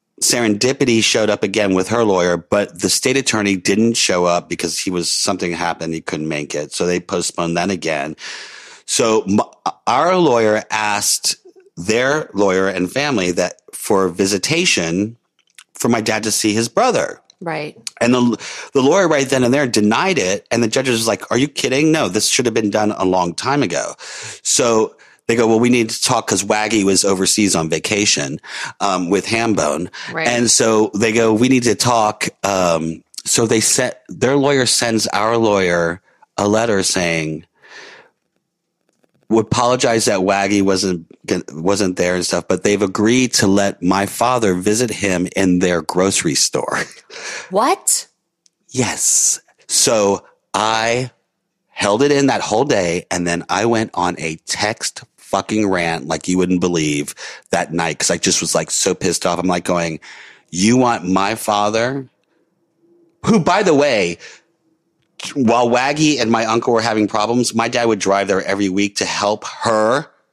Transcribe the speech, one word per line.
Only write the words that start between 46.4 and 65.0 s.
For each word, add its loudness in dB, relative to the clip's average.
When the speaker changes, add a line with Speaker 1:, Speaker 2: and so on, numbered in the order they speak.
Speaker 1:
<laughs> -12
Speaker 2:
What? 0
Speaker 1:
Yes. 0
So 2
I 0
held 0
it 4
in 2
that 0
whole 0
day. 0
And -2
then -2
I 0
went 0
on -2
a -6
text -6
fucking -2
rant -2
like -6
you 0
wouldn't 2
believe -2
that -2
night. -4
'Cause -2
I -2
just -2
was, -2
like, -2
so -2
pissed -2
off. 0
I'm, -2
like, -2
going, -2
"You 2
want 2
my 2
father," -2
who, 4
by 2
the 4
way, 2